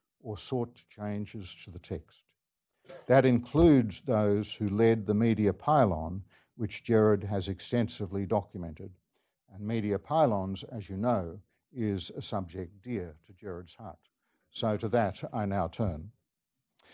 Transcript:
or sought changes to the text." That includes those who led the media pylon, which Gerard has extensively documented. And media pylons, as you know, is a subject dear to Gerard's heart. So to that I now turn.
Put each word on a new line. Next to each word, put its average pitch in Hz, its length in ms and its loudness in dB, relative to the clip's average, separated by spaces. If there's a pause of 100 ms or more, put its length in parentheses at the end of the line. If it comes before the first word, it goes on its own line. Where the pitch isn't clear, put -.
(220)
or 107 160 -10
sought 120 380 -4 (200)
changes 104 680 -8
to 90 80 -18
the 85 80 -14
text." - 420 -12 (840)
That 131 180 6
includes 127 760 6
those 107 520 2
who 107 140 -2
led 110 380 4
the 104 80 0
media 107 400 4
pylon, 95 680 2 (340)
which - 260 -6
Gerard 107 400 4
has 98 240 -4
extensively 98 800 -4
documented. 92 640 -4 (640)
And 104 140 -10
media 104 300 0
pylons, 104 680 0
as - 260 -12
you 95 80 -8
know, 101 420 -2 (340)
is 104 380 -4
a - 100 -12
subject 92 640 -10
dear 90 320 -8 (120)
to - 60 -20
Gerard's 90 420 -14
heart. 107 220 -16 (540)
So 107 260 -2
to 107 120 -4
that 104 340 0 (100)
I 107 120 -4
now 98 220 -2
turn. 90 440 -4 (840)